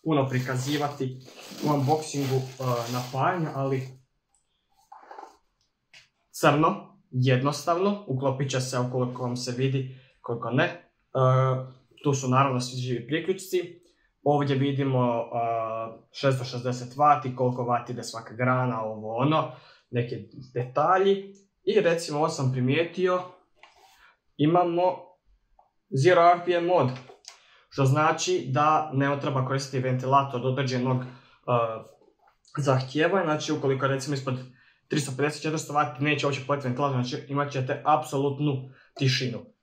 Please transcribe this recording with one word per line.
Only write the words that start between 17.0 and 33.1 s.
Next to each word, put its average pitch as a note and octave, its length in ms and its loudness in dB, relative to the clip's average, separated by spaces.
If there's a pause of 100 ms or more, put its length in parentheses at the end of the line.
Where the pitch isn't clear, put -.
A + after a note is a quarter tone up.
koliko B2 280 0
vati A#2+ 280 -2
ide A#2+ 100 -8
svaka A2+ 320 -12
grana, B2+ 500 0
ovo A2 320 -6
ono, C#3+ 340 2 (400)
neki A#2+ 260 -4 (380)
detalji. F#3+ 800 2 (300)
I G#3+ 160 4
recimo, E3 380 0
ovo D#3+ 100 2
sam C3 240 0
primijetio, E3+ 720 0 (1120)
imamo E3+ 460 4 (1200)
zero E3+ 280 8
R F3 140 4
P F3 80 0
M E3+ 120 2
mod, E3+ 260 4 (800)
što C#3 140 0
znači D3+ 640 2
da D3+ 460 2
ne C#3 260 2
treba C3 260 0
koristiti C3+ 320 -2
ventilator B2+ 640 2
do B2+ 80 -2
određenog, B2+ 540 0
e, - 40 -10 (1500)
zahtjeva. D3 640 2